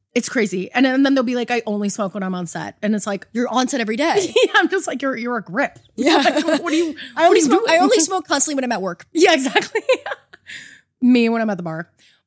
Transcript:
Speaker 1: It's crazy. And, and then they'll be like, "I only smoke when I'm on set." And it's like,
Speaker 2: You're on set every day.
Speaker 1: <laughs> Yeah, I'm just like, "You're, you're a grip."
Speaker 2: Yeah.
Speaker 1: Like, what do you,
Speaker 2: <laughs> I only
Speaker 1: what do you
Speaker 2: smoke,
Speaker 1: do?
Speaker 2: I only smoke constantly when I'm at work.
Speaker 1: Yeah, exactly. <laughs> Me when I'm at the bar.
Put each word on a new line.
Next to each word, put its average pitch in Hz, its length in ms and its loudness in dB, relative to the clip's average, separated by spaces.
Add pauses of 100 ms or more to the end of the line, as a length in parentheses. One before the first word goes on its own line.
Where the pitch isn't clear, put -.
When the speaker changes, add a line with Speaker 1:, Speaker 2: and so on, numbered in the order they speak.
(140)
Speaker 1:
It's 247 160 -2
crazy. 190 420 -4
And, 254 140 2
and 262 180 2
then 277 100 2
they'll 254 100 2
be 247 100 -4
like, 240 160 -4
"I 240 160 -2
only 208 220 -2
smoke 196 260 -6
when 202 80 -6
I'm 185 140 -4
on 180 100 -8
set." 160 360 -10
And 214 120 0
it's 202 120 -4
like, 196 260 -6
Speaker 2:
You're 240 160 -2
on 247 180 0
set 247 140 -4
every 214 160 -4
day. 330 420 0
Speaker 1:
<laughs> 508 60 4
Yeah, - 100 2
I'm 370 140 4
just 381 180 -2
like, - 160 -6
"You're, 269 140 -2
you're 240 200 -6
a 202 60 -6
grip." 226 340 -4 (200)
Speaker 2:
Yeah. 294 220 4
Speaker 1:
Like, 311 440 0
what 339 80 -4
do 311 60 0
you, 330 180 0 (120)
Speaker 2:
<laughs> - 100 -18
I 320 100 4
only 370 40 6
Speaker 1:
what 403 40 6
do 370 60 6
you 311 60 2
Speaker 2:
smoke, 359 200 4
Speaker 1:
do? 453 80 2
Speaker 2:
I 330 40 6
only 392 200 4
smoke 359 300 0
constantly 294 260 0
when 269 80 -2
I'm 247 80 -2
at 208 100 -2
work. 180 320 -8
Speaker 1:
Yeah, 339 220 4
exactly. 269 480 -2 (640)
<laughs> - 540 -20
Me 247 280 4
when 226 140 -2
I'm 220 80 -2
at 190 60 -4
the 175 80 -8
bar. 160 260 -10 (360)